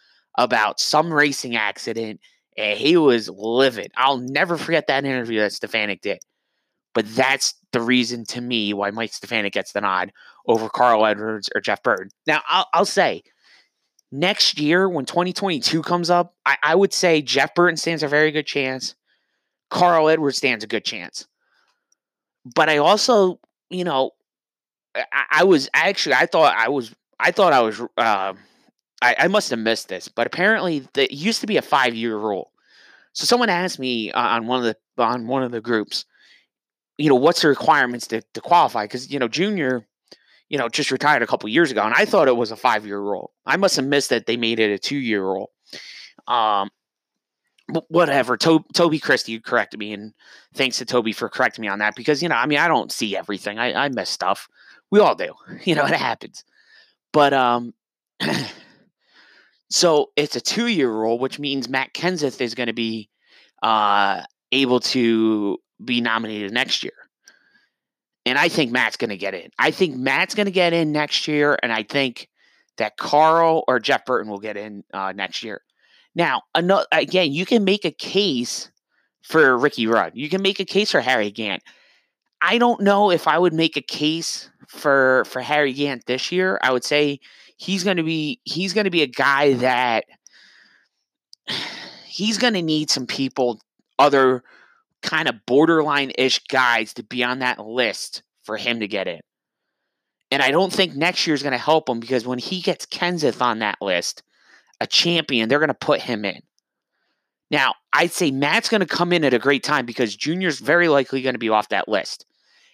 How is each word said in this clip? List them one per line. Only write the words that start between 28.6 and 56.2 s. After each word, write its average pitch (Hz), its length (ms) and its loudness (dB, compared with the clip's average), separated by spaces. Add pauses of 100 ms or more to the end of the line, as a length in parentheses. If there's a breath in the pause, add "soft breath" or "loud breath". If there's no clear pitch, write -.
I, 123 160 4
I 156 100 4
must 196 220 0
have 117 80 -2
missed 113 300 0
this, 92 200 -10
but 117 180 -2
apparently 175 680 0
the, 139 120 2
it - 80 -2
used 160 280 -2
to - 60 -10
be 202 100 0
a 127 60 2
five-year 117 540 0
rule. 104 360 -6 (600 soft breath)
So - 100 -6
someone 240 240 2
asked 180 300 -2
me, 120 340 -4
uh, - 80 -2
on 117 260 0
one 127 180 0
of - 0 -
the, - 380 -4
on 117 240 0
one 131 160 -2
of 123 100 -4
the 113 80 -6
groups, 113 440 -4 (920 soft breath)
you 151 100 2
know, 135 80 6
"What's 151 260 2
the 165 60 4
requirements 131 600 2
to, 110 140 -6 (120)
to 113 60 -10
qualify?" 135 460 2
'Cause, 127 240 -10
you 139 80 -4
know, 123 100 0
Junior, 147 580 -2 (640 soft breath)
you 147 100 -4
know, 120 100 -2
just 143 220 -4
retired 135 320 2
a 113 40 -2
couple 120 220 -2
years 139 220 2
ago, 104 120 0
and 110 120 0
I 185 100 4
thought 196 240 2
it 123 80 4
was 113 140 -2
a 110 60 -12
five-year 107 440 -2
rule. 101 320 -6 (140)
I 139 100 0
must 190 200 2
have 135 80 0
missed 143 260 0
that 117 160 -2
they 117 100 -2
made 117 240 -2
it 107 120 2
a 98 60 -4
two-year 117 440 -2
rule. 95 280 -4 (800 loud breath)
Um, 107 420 0 (1040)
wh-, - 160 -4
whatever. 143 480 2
To-, 160 260 4 (100)
Toby 160 240 2
Christie 113 420 -2
corrected 107 400 -2
me, 107 120 -10
and 104 220 -14 (400 soft breath)
thanks 131 240 -2
to 135 60 -8
Toby 113 280 0
for 113 160 -6
correcting 120 340 -2
me 107 60 -6
on 101 120 -4
that 107 160 0
because, 143 260 0
you 175 60 -2
know, 139 80 0
I 120 100 0
mean, 147 120 2
I 170 100 2
don't 139 240 0
see 101 240 -4
everything. 104 420 -8
I, 120 260 0
I 143 40 -2
miss 107 220 -6
stuff. - 380 -4 (420 soft breath)
We 208 100 6
all 147 140 6
do. 92 200 -8 (140)
<laughs> - 160 -14
You 170 100 2
know, 147 100 0
it 143 100 0
happens. - 500 -6 (680 soft breath)